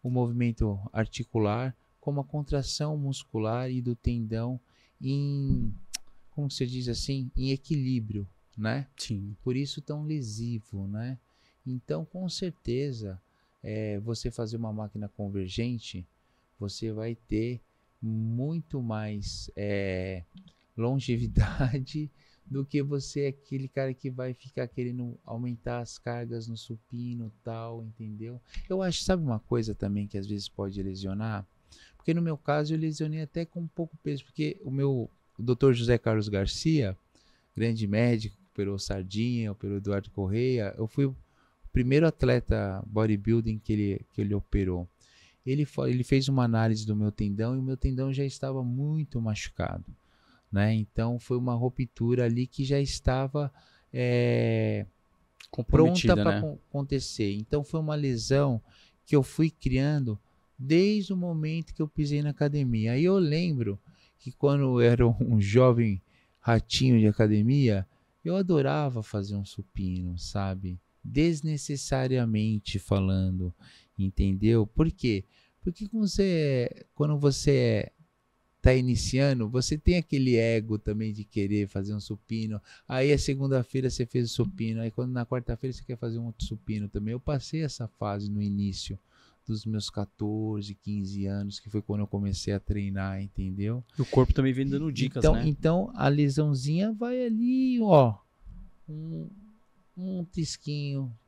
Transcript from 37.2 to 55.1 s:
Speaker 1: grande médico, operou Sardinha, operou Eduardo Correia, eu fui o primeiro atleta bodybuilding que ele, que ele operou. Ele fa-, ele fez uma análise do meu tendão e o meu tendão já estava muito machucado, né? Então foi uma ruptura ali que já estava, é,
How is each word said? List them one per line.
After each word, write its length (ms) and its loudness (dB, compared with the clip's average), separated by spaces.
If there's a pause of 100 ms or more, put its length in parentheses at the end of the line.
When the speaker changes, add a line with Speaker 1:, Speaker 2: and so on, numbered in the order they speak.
Speaker 1:
grande 320 0
médico, 480 2 (160)
operou 260 -4
Sardinha, 760 -2
operou 260 -4
Eduardo 320 -2
Correia, 680 0
eu 100 -2
fui 180 0
o 100 -2 (560)
primeiro 340 4
atleta 800 2
bodybuilding 760 2
que 120 -6
ele, 300 0 (120)
que 60 -6
ele 140 0
operou. 520 0 (600)
Ele 180 0
fa-, 260 -2
ele 140 2
fez 240 4
uma 160 4
análise 420 4
do 100 0
meu 180 2
tendão 420 -2
e 40 -2
o 40 -4
meu 140 -4
tendão 340 0
já 140 -2
estava 380 -4
muito 580 -2
machucado, 640 -4 (680)
né? 220 2
Então 460 -2
foi 180 -2
uma 180 0
ruptura 680 0
ali 200 2
que 200 -6
já 140 2
estava, 720 0 (420)
é, 920 2 (640)